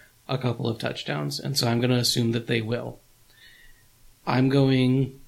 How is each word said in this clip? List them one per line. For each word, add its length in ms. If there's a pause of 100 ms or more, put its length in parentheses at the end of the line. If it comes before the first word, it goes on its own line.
(280)
a 100
couple 300
of 120
touchdowns, 600
and 180
so 120
I'm 100
gonna 160
assume 380
that 140
they 140
will. 380 (1300)
I'm 220
going, 800